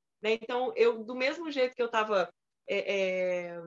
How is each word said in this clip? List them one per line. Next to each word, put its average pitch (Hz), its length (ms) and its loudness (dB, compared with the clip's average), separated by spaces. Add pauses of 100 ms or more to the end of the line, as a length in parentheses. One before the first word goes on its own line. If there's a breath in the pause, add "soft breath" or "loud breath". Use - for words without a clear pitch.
(220)
né? 220 120 2
Então, 240 420 -2
eu, 226 280 4
do 247 120 -8
mesmo 302 360 -2
jeito 254 240 0
que 247 60 0
eu 233 80 0
tava, 214 400 2 (400)
é, 185 800 0
é, 170 180 -12